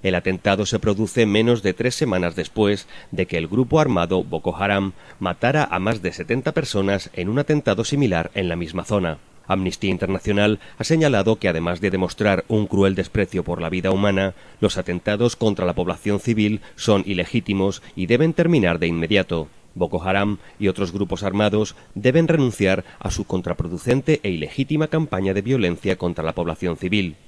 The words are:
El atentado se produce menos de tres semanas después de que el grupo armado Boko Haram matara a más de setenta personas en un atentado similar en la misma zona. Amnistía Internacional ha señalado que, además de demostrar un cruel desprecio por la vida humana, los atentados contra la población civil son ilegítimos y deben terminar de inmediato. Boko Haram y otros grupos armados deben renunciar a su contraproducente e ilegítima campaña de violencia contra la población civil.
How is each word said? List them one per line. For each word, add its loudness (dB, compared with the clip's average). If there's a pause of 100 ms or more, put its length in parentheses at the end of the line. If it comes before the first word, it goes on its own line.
El 2
atentado 0
se -2
produce 0
menos 2
de 0
tres -2
semanas 0
después 0 (240)
de 0
que -2
el -2
grupo 2
armado 2
Boko -4
Haram 0 (260)
matara 0
a -2
más -2
de -2
setenta -4
personas -2
en -6
un 0
atentado 0
similar 0
en 0
la -2
misma -6
zona. 0 (280)
Amnistía -2
Internacional 0 (200)
ha -6
señalado 4
que, -2
además -2
de 2
demostrar 0
un 2
cruel 4
desprecio -2
por -6
la -4
vida 0
humana, 2 (260)
los 0
atentados -2
contra 0
la 0
población -2
civil 0 (140)
son 2
ilegítimos 0 (120)
y -4
deben 4
terminar 2
de 0
inmediato. 0 (260)
Boko -2
Haram 0 (200)
y 0
otros -2
grupos -4
armados 0 (180)
deben 2
renunciar 0 (120)
a -6
su -4
contraproducente -2
e -4
ilegítima -2
campaña -2
de 0
violencia 0
contra -4
la -4
población -4
civil. -2 (120)